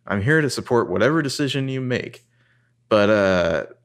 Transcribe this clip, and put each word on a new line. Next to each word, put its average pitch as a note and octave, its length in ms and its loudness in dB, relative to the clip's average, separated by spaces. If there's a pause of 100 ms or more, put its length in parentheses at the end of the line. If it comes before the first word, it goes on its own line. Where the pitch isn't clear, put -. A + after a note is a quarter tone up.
I'm G2 160 -4
here D3+ 200 2
to C#3 80 -2
support A2+ 400 -2
whatever A#2+ 340 0
decision C3+ 460 -4
you C3 120 -6
make. - 420 -6 (640)
But, G#2 220 4
uh, F#2 560 2 (200)